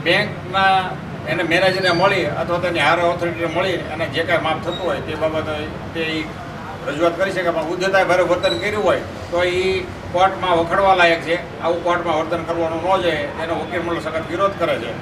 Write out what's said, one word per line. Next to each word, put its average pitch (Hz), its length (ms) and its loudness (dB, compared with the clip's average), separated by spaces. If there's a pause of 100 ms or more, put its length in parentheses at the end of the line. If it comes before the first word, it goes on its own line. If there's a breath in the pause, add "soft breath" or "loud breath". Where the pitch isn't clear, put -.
બેંકના 190 680 2 (540)
એને 165 160 -2
મેનેજરને 185 480 2
મળી 180 340 4 (140)
અથવા 170 200 0
તેની 175 200 0
હાયર 170 260 4
ઓથોરિટીને 170 500 0
મળી 180 220 0 (160)
અને 160 120 -4
જે 151 180 -2
કાંઈ 165 200 0
માફ 156 180 0
થતું 170 180 -4
હોય 165 220 -2
તે 156 140 -6
બાબતે 156 380 -2 (400)
તે 165 80 -4
ઈ 160 220 -2 (640)
રજૂઆત 165 300 2
કરી 190 140 0
શકે, 175 200 0
પણ 160 200 -2
ઉદ્ધતાઈ 190 320 2
ભરે 175 200 4
વર્તન 175 360 2
કર્યું 208 240 -2
હોય 156 180 2 (300)
તો 175 120 2
એ 185 420 0 (260)
કોર્ટમાં 185 460 2
વખોડવા 185 380 4
લાયક 170 260 4
છે. 156 140 0 (280)
આવું 170 200 0
કોર્ટમાં 170 340 0
વર્તન 165 260 -2
કરવાનું 165 400 -2
ન 175 40 -2 (140)
જોઈએ, 151 280 0 (140)
એનો 165 120 -4
વકીલ - 260 -4
મંડળ 165 200 -2
સખત 156 280 -4
વિરોધ 196 300 0
કરે 151 160 0
છે. 113 160 -6 (100)